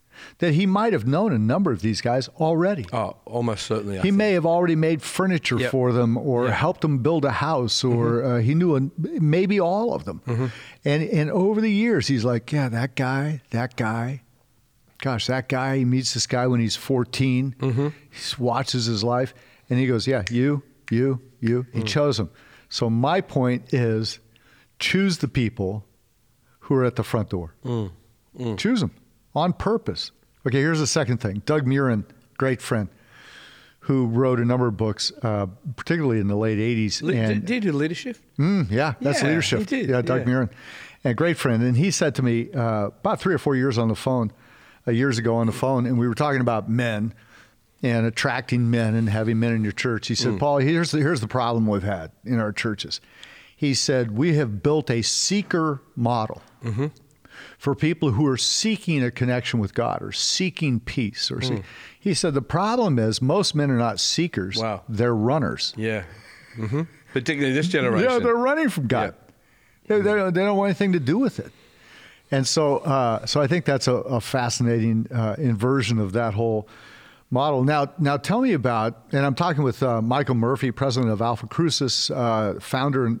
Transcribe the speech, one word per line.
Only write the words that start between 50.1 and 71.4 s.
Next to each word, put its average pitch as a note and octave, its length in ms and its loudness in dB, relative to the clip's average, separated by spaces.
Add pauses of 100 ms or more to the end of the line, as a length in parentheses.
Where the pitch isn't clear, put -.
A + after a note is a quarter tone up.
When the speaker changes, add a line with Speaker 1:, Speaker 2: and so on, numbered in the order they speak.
Speaker 1:
said, A#2+ 180 0
Speaker 2:
Mm. F#2+ 60 -2
Speaker 1:
"Paul, D3 180 2
here's D#3+ 340 2
the, D3+ 80 0
here's C#3+ 220 0
the A2+ 60 -4
problem A#2 400 0
we've G2+ 160 0
had F#2 280 -4 (140)
in A#2 140 0
our G#2+ 140 -2
churches." - 480 -6 (540)
He C#3+ 180 0
said, B2 440 0
"We D#3 180 2
have A2+ 280 0
built D3+ 260 2
a A#2 120 0
seeker D#3+ 800 -2 (140)
model A#2 460 -2 (220)
Speaker 2:
Mm-hmm. A#2 240 -4 (720)
Speaker 1:
for C#3+ 180 -2
people D#3 360 0
who A#2 160 2
are C3 100 2
seeking F3 640 0
a A#2 80 0
connection B2 480 0
with G2+ 140 0
God A#2 280 0
or G2+ 100 -8
seeking D#3 680 0
peace." - 520 -4
Or A#2 100 -6
see-, B2 140 -2
Speaker 2:
Mm. G2 80 -4 (360)
Speaker 1:
he G3+ 140 0
said, D#3 200 0
"The C3+ 80 0
problem G3+ 580 2
is A2 220 0
most D#3+ 340 2
men D3 160 2
are B2 60 2
not A#2 220 0
seekers, G2 580 -2
Speaker 2:
Wow. G#2+ 300 -4
Speaker 1:
they're A#2 280 0
runners." A2+ 640 0
Speaker 2:
Yeah. A2 260 -4 (540)
Mm-hmm. A2+ 260 -4 (300)
Particularly C#3 400 0
this D#3 140 0
generation. D#3+ 420 2
Speaker 1:
Yeah, B3 100 2
they're A#3 160 2
running C4+ 340 2
from C#3+ 180 -2
God. G#2 260 0 (720)
Speaker 2:
Yeah. G#3 100 2
Speaker 1:
They, G3+ 40 2
they G#3 140 2
don't, F#3 180 0
they F3 80 2
don't G3+ 160 2
want G3 120 2
anything F#3+ 240 0
to F3 60 2
do C#3+ 180 0
with C4 220 0
it. - 120 -10 (800)